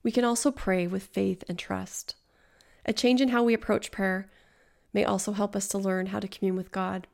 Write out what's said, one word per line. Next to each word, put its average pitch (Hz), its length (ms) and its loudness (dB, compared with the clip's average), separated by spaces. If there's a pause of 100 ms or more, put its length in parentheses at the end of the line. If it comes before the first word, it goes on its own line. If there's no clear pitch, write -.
We 233 80 0
can 247 140 2
also 240 260 2
pray 185 360 0
with 190 180 -4
faith 190 440 -2
and 175 100 -6
trust. - 560 -8 (720)
A 226 60 0
change 247 280 4
in 262 80 4
how 240 140 4
we 233 120 6
approach 214 360 0
prayer 190 400 -2 (640)
may 202 120 2
also 202 280 0
help 202 220 -2
us 202 140 -2
to 202 100 -2
learn 190 280 0
how 196 120 -6
to 202 80 -4
commune 190 300 -2
with 185 160 -6
God. 190 420 -4